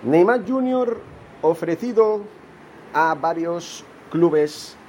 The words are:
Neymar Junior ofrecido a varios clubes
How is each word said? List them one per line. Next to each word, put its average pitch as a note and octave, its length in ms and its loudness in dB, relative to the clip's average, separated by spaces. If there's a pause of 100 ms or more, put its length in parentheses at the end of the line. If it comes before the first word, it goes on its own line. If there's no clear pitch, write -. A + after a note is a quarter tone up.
Neymar F3+ 440 4
Junior B3+ 520 -2 (420)
ofrecido G3+ 800 0 (720)
a D#3+ 220 2
varios E3 680 -6 (280)
clubes D3+ 640 0 (120)